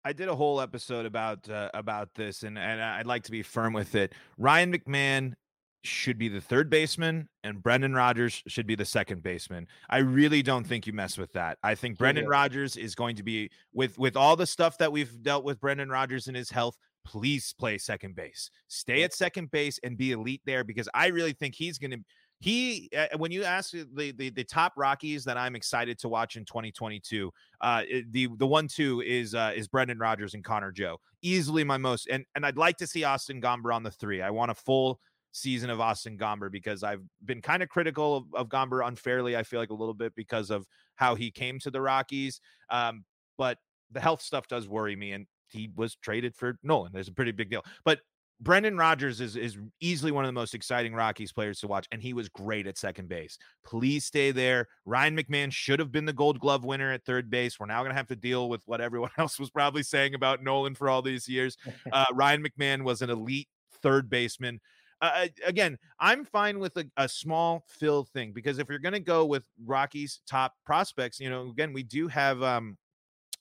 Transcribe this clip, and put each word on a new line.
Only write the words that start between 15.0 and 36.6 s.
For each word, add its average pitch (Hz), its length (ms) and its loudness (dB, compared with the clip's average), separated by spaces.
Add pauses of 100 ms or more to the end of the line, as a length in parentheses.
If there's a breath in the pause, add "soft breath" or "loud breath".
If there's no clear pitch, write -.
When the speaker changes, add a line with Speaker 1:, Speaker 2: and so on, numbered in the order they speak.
Speaker 1:
dealt 139 200 2
with 139 160 -4
Brendan 139 300 0
Rodgers 131 380 -2
and 127 100 -8
his 123 140 -8
health, 120 260 0 (260)
please 127 540 -2
play 107 220 -2
second 98 360 -6
base. - 360 -12 (160 soft breath)
Stay - 320 -2
Speaker 2:
Yep. 170 60 6
Speaker 1:
at 175 100 -4
second 175 340 -2
base 147 340 -2
and 123 140 -6
be 131 140 0
elite 120 340 -4
there, 131 180 -2
because 107 300 -6
I 160 140 4
really 170 260 0
think 135 220 -6
he's 170 240 -6
gonna, 131 180 -8 (420 soft breath)
he, 240 560 0
uh, 156 220 2
when 165 140 -2
you 190 120 -2
ask 185 280 -2
the, 143 400 -6
the, 131 180 -6
the 120 140 -6
top 165 340 2
Rockies 139 480 0
that 123 100 -2
I'm 123 200 -4
excited 120 440 -2
to 120 100 -6
watch 113 260 -2
in 110 100 -12
twenty 110 260 -8
twenty-two, 104 600 -6 (280 soft breath)
uh, 117 280 2
it, 120 240 -4
the, 127 160 0 (100)
the 131 80 2
one 151 220 4
two 131 340 0
is, 117 320 -2
uh, 113 220 0
is 107 120 -6
Brendan 127 300 0
Rodgers 107 380 -2
and 98 80 -12
Connor 104 280 -2
Joe. 87 280 -4 (240)
Easily 160 400 2
my 139 140 2
most, 127 300 0
and, 131 160 -2 (120)
and 143 100 -2
I'd 135 120 -2
like 170 200 4
to 175 80 -6
see 156 180 -4
Austin 135 380 -2
Gomber 120 320 0
on 113 80 0
the 110 80 -8
three. 98 320 -6
I 98 80 -2
want 117 220 0
a 107 40 -4
full 131 440 2 (340)
season 123 360 -4
of 113 100 -2
Austin 110 380 -2
Gomber, 104 340 -4
because 101 320 -6